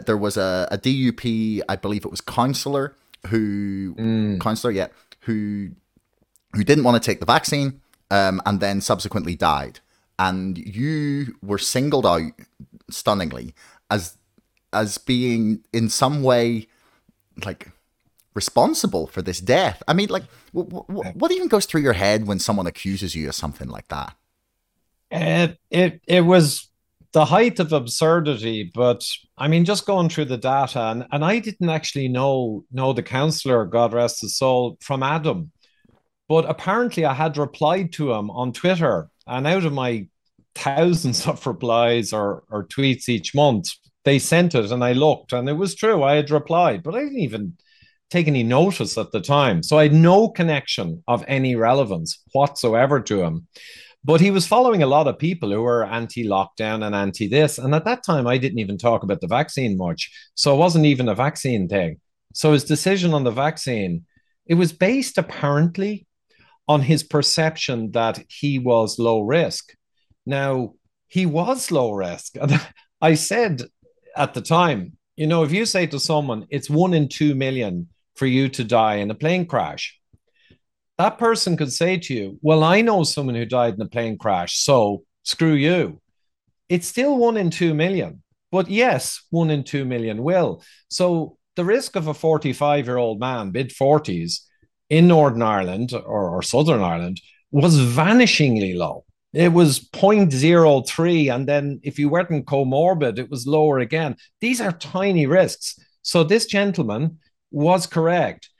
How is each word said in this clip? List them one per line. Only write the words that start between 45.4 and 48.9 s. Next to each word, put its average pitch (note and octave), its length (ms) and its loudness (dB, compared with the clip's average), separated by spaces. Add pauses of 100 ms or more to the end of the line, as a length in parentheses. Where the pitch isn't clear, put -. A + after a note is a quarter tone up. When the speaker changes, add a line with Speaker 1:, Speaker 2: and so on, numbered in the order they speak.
Speaker 2:
it D3+ 160 -4
was F#3+ 120 -6
true, G#3+ 280 0
I C#3 120 4
had D3 160 0
replied, E3 520 0
but E3 120 -8
I C4+ 80 -4
didn't C4+ 260 -4
even A2 280 -10 (520)
take F3 180 0
any C3+ 160 2
notice B2+ 540 0